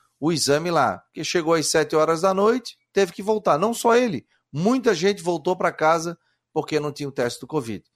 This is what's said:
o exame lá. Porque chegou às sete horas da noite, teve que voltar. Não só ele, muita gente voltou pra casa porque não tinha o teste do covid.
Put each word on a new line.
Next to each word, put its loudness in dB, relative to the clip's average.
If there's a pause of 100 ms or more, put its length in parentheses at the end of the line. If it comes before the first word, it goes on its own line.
(180)
o -2
exame 0
lá. 2
Porque -14
chegou 0
às 0
sete 0
horas 2
da 2
noite, 0 (120)
teve 0
que -14
voltar. 0
Não 0
só 2
ele, 0 (240)
muita 2
gente 0
voltou -2
pra -2
casa 0 (360)
porque -2
não -6
tinha -8
o -12
teste -2
do -16
covid. -6 (120)